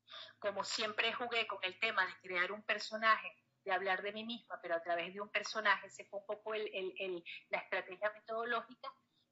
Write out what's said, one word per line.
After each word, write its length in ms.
como 240
siempre 500
jugué 340
con 160
el 160
tema 260
de 160
crear 300
un 120
personaje, 720
de 80
hablar 320
de 80
mí 120
misma, 380
pero 140
a 80
través 280
de 100
un 100
personaje, 560
ese 180
fue 140
un 80
poco 260
el, 180
el, 280
el, 240
la 80
estrategia 540
metodológica. 840